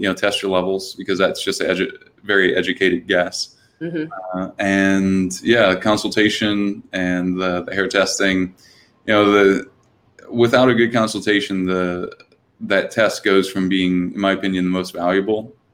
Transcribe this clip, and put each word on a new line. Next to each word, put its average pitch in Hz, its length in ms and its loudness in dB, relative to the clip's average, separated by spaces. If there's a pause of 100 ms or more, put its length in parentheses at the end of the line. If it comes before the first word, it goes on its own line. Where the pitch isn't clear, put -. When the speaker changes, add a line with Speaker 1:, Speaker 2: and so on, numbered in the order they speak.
Speaker 1:
you 104 60 -2
know, 92 80 0
test 101 260 -2
your 98 100 -2
levels 95 440 -2
because 95 240 -6
that's 92 240 0
just - 180 -4
a 82 40 -2
edu-, 92 300 -2 (280)
very 98 320 2
educated 90 520 0
guess. 90 500 -2 (240)
Speaker 2:
Mm-hmm. 160 300 -8 (220)
Speaker 1:
Uh, 92 240 -4
and 95 840 0
yeah, 110 320 4
consultation 104 1080 0 (120)
and 90 460 -2
the, 90 240 -2
the 90 120 -8
hair 95 120 0
testing, 95 680 0 (500)
you 110 80 0
know, 104 160 4
the, 98 400 4 (600)
without 123 380 4
a 123 40 2
good 113 200 2
consultation, 104 720 -2
the, 90 460 -4 (500)
that 98 300 0
test 107 320 0
goes 95 280 4
from 95 180 -2
being, 90 440 0
in 98 60 -8
my 98 120 2
opinion, 92 320 -2
the 90 80 0
most 92 220 -4
valuable 95 600 -2 (200)